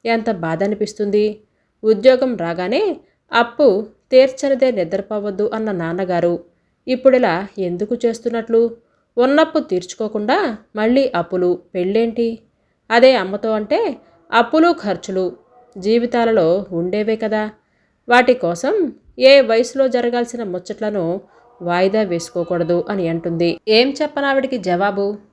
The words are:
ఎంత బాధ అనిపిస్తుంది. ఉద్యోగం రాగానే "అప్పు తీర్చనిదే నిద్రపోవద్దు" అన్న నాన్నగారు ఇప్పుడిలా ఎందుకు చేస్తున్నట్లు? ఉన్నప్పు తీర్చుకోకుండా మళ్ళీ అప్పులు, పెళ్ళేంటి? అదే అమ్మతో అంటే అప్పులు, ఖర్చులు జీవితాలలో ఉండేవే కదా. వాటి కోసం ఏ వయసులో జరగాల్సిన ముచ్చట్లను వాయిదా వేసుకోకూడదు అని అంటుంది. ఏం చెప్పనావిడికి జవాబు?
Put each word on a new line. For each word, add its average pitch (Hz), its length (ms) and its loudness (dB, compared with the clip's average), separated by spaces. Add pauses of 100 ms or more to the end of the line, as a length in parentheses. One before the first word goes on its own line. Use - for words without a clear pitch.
ఎంత 226 240 0
బాధ 165 340 -2
అనిపిస్తుంది. 208 760 -2 (440)
ఉద్యోగం 240 520 4
రాగానే 185 600 -2 (360)
"అప్పు 220 540 2 (240)
తీర్చనిదే 262 600 2
నిద్రపోవద్దు" 202 840 -4
అన్న 220 180 -4
నాన్నగారు 175 720 -2 (440)
ఇప్పుడిలా 247 600 2 (100)
ఎందుకు 190 380 -4 (100)
చేస్తున్నట్లు? 226 680 -2 (420)
ఉన్నప్పు 302 400 2
తీర్చుకోకుండా 214 1000 -4 (200)
మళ్ళీ 247 380 2
అప్పులు, 180 460 -2 (140)
పెళ్ళేంటి? 226 640 -2 (520)
అదే 240 240 8
అమ్మతో 208 380 -2
అంటే 277 440 -2 (360)
అప్పులు, 311 500 4
ఖర్చులు 185 500 -4 (460)
జీవితాలలో 220 920 0
ఉండేవే 202 440 -2
కదా. 214 340 -4 (580)
వాటి 247 260 6
కోసం 254 580 -2 (260)
ఏ 269 220 8
వయసులో 240 480 0
జరగాల్సిన 240 540 -2
ముచ్చట్లను 196 800 -4 (420)
వాయిదా 190 400 2
వేసుకోకూడదు 170 840 -2
అని 180 200 -2
అంటుంది. 170 600 -2
ఏం 247 340 2
చెప్పనావిడికి 269 560 -2
జవాబు? 196 580 -2 (160)